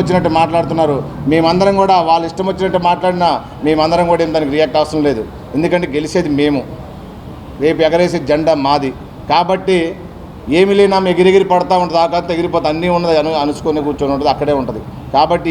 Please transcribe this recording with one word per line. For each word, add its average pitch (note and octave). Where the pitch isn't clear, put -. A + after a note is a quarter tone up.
వచ్చినట్టు F3
మాట్లాడుతున్నారు. D#3+
మేమందరం F3
కూడా F#3+
వాళ్ళు E3
ఇష్టం F#3
వచ్చినట్టు F#3
మాట్లాడినా F3+
మేమందరం D#3+
కూడా E3+
ఏం D#3
దానికి D3+
రియాక్ట్ D3+
అవసరం D3+
లేదు. A2+
ఎందుకంటే E3+
గెలిచేది D#3
మేము, C#3+
రేపు D#3
ఎగరేసే E3+
జెండా D#3
మాది. C#3
కాబట్టి F#3
ఏమి G3
లేనా G3
మేము F#3
ఎగిరెగిరి F#3
పడతా F3+
ఉంటుంది, E3
ఆ E3+
కాస్త F3
ఎగిరిపోతే E3
అన్నీ E3
ఉన్నది E3+
అను-, D#3+
అనుసుకొని D3+
కూర్చొని C#3
ఉంటుంది, C#3+
అక్కడే D3
ఉంటుంది. A2+
కాబట్టి E3